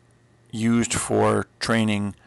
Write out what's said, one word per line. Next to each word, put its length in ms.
used 420
for 540
training 560